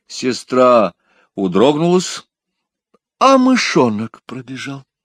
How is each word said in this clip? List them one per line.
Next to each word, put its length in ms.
сестра, 880
удрогнулась?» 880
«А 140
мышонок 840
пробежал, 600